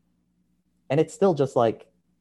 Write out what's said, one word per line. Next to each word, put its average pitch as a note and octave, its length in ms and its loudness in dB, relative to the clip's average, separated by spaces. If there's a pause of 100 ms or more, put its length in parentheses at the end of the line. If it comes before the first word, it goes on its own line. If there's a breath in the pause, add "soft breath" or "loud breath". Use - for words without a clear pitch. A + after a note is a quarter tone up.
(920)
And C#3 80 -2
it's D#3 160 -2
still F#3+ 200 0
just, C#3 200 -4
like, A2+ 320 0 (340)